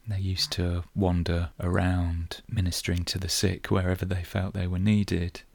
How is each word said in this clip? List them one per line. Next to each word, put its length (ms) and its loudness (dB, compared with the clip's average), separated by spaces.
They 140 -4
used 320 -2
to 320 0
wander 640 2
around 880 0
ministering 580 0
to 120 -4
the 100 -4
sick 420 0
wherever 340 2
they 180 -2
felt 320 -4
they 120 -2
were 120 -2
needed. 640 2